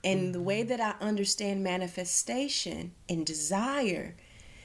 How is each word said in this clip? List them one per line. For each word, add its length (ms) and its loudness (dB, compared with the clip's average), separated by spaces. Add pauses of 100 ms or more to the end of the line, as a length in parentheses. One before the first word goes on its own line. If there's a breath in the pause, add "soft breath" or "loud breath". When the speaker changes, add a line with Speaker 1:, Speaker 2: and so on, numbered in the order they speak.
Speaker 1:
And 300 2
the 80 -2
way 180 2
Speaker 2:
Mm-hmm. 80 0
Speaker 1:
that 120 2 (200)
I 40 -2
understand 600 2
manifestation 1300 -2 (160)
and 160 0
desire, 920 0 (480 loud breath)